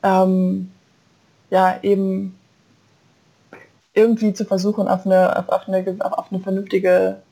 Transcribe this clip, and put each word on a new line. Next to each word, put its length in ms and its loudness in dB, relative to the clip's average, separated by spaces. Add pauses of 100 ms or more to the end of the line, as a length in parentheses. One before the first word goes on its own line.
ähm, 680 0 (760)
ja, 340 2
eben 540 -2 (1600)
irgendwie 380 2
zu 120 -6
versuchen, 440 -2
auf 180 -2
eine, 320 4
auf, 100 -6
auf 200 -2
eine, 320 -2
auf, 120 -2
auf 200 -6
eine 80 -4
vernünftige 920 0